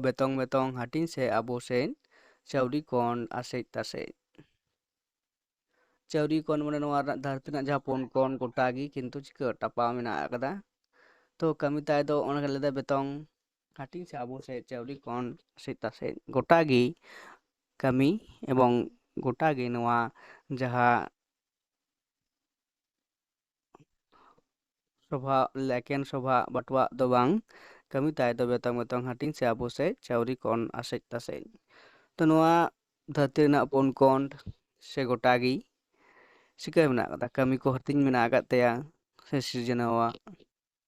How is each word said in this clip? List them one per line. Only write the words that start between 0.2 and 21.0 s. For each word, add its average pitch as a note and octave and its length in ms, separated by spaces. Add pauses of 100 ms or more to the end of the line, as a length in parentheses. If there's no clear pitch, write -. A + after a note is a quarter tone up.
ᱵᱮᱛᱚᱝ C3 360
ᱦᱟᱹᱴᱤᱧ B2+ 340
ᱥᱮ C#3 220
ᱟᱵᱚ A#2 300
ᱥᱮᱫ, C3 320 (580)
ᱪᱟᱹᱣᱰᱤ C3+ 340
ᱠᱚᱱ A#2+ 360 (100)
ᱟᱥᱮᱡ B2 380
ᱛᱟᱥᱮᱡ।" - 420 (2000)
ᱪᱟᱹᱣᱰᱤ D3+ 300
ᱠᱚᱱ D3+ 200
ᱢᱟᱱᱮ D3 180
ᱱᱚᱣᱟ D3 200
ᱨᱮᱱᱟᱜ C3+ 220
ᱫᱷᱟᱹᱨᱛᱤ C3+ 260
ᱨᱮᱱᱟᱜ C#3+ 200
ᱡᱟᱦᱟᱸ C#3 180
ᱯᱩᱱ C3 240
ᱠᱚᱱ C3 300
ᱜᱚᱴᱟ B2+ 300
ᱜᱮ B2+ 180
ᱠᱤᱱᱛᱩ C3 340
ᱪᱤᱠᱟᱹ - 320
ᱴᱟᱯᱟᱣ A#2 380
ᱢᱮᱱᱟᱜ A#2+ 300
ᱟᱠᱟᱫᱟ᱾ B2 300 (880)
ᱛᱚ, E3 100
ᱠᱟᱹᱢᱤ D3 300
ᱛᱟᱭ D3 220
ᱫᱚ D3 160
ᱚᱱᱟ C#3 220
ᱞᱟᱹᱭᱫᱟ C#3 300
ᱵᱮᱛᱚᱝ C#3 380 (680)
ᱦᱟᱹᱴᱤᱧ F3 300
ᱥᱮ D3 100
ᱟᱵᱚ B2+ 220
ᱥᱮᱫ, B2+ 240
ᱪᱟᱹᱣᱰᱤ B2 340
ᱠᱚᱱ B2 280 (260)
ᱟᱥᱮᱡ - 260
ᱛᱟᱥᱮᱡ, - 360 (120)
ᱜᱚᱴᱟ D3 360
ᱜᱮ B2+ 220 (960)
ᱠᱟᱹᱢᱤ C3+ 280 (320)
ᱮᱵᱚᱝ B2+ 360 (380)
ᱜᱚᱴᱟ C3+ 360
ᱜᱮ B2+ 160
ᱱᱚᱣᱟ A#2+ 320 (480)
ᱡᱟᱦᱟᱸ A#2+ 540 (4000)